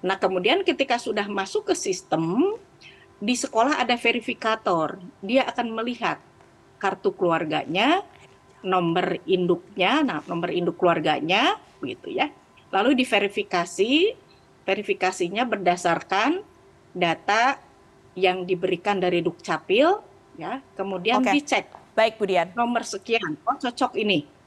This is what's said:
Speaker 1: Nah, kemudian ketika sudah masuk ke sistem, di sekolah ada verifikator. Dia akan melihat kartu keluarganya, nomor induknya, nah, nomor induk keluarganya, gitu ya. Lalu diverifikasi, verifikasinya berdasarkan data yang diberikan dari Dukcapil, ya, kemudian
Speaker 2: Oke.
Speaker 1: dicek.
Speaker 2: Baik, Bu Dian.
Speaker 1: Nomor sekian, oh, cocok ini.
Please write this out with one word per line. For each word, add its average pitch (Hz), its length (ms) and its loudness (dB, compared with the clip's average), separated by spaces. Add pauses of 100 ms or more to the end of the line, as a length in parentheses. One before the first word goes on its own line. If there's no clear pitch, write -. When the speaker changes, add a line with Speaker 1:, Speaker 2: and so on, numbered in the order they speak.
Speaker 1:
Nah, 190 160 2
kemudian 196 400 2
ketika 262 400 0
sudah 208 240 -4
masuk 202 480 -4
ke - 20 0
sistem, 185 760 0 (640)
di 214 160 -2
sekolah 247 480 2
ada 240 160 0
verifikator. 233 1040 -2 (160)
Dia 240 320 0
akan 233 240 -4
melihat 226 480 -4 (560)
kartu 190 320 -2
keluarganya, 170 960 0 (560)
nomor 180 640 0
induknya, 180 800 2
nah, 170 140 -4 (100)
nomor 170 240 -4
induk 170 240 -2
keluarganya, 170 800 2 (240)
gitu - 320 -10
ya. 294 160 0 (400)
Lalu 240 320 2
diverifikasi, 214 1120 0 (480)
verifikasinya 190 880 -2
berdasarkan 196 960 0 (480)
data 202 640 2 (560)
yang 185 320 2
diberikan 185 560 -2
dari 175 240 0
Dukcapil, 214 800 0 (320)
ya, 196 240 -10 (160)
kemudian 196 480 0
Speaker 2:
Oke. 202 80 2
Speaker 1:
dicek. 285 320 0 (320)
Speaker 2:
Baik, 220 240 2
Bu 196 80 0
Dian. 180 240 2
Speaker 1:
Nomor 240 320 -2
sekian, 226 600 -4
oh, 262 100 -2
cocok 247 400 -2
ini. 214 500 0